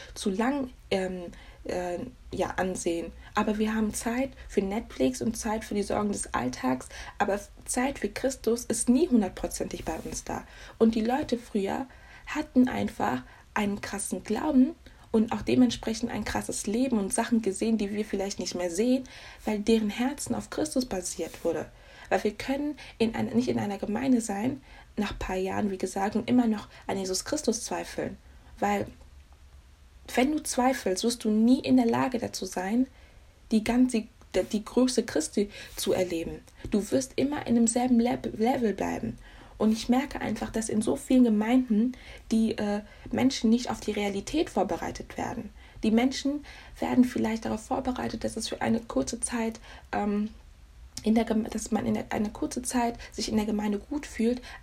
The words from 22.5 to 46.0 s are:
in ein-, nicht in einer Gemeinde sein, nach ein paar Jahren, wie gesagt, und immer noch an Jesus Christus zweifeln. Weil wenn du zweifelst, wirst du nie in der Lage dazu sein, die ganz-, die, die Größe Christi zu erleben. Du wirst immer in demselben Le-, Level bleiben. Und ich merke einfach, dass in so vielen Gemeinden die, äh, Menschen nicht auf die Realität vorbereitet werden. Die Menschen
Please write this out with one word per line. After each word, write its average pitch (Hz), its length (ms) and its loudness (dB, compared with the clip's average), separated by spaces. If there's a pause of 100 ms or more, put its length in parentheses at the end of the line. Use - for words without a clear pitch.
in 226 180 2
ein-, 220 120 -2
nicht 240 200 2
in 233 120 2
einer 202 180 -2
Gemeinde 226 440 2
sein, 226 400 -2 (360)
nach 208 140 0
ein - 80 -8
paar - 160 -2
Jahren, 196 360 0
wie 185 60 -6
gesagt, 196 380 -2
und 220 140 -2
immer 240 180 6
noch 214 200 -2 (200)
an 190 100 -2
Jesus 185 280 -2
Christus 233 380 -2
zweifeln. 170 540 -6 (420)
Weil 202 280 0 (1300)
wenn 269 180 4
du 302 120 -2
zweifelst, 247 600 0
wirst 240 200 -2
du 220 60 2
nie 226 300 6
in 262 180 4
der 247 80 6
Lage 247 340 2
dazu 202 260 -6
sein, 196 420 0 (640)
die 220 120 4
ganz-, 247 280 4
die, 226 160 0 (440)
die 208 120 0
Größe 254 400 2
Christi - 460 0 (260)
zu - 180 0
erleben. 165 460 -2 (320)
Du 202 200 0
wirst 262 240 0
immer 285 320 0
in 233 80 4
demselben 240 440 4
Le-, 247 200 2 (180)
Level 226 360 2
bleiben. 170 440 -4 (400)
Und 220 140 4
ich 220 160 0
merke 262 320 2
einfach, 220 300 -4
dass 220 200 -4
in 214 120 0
so 262 140 2
vielen 262 280 6
Gemeinden 226 720 4 (380)
die, 220 260 2
äh, 208 240 0 (300)
Menschen 240 380 2
nicht 240 200 4
auf 220 100 -4
die 208 140 -4
Realität 202 560 -2
vorbereitet 170 680 -2
werden. - 320 -6 (340)
Die 220 80 4
Menschen 262 520 2 (360)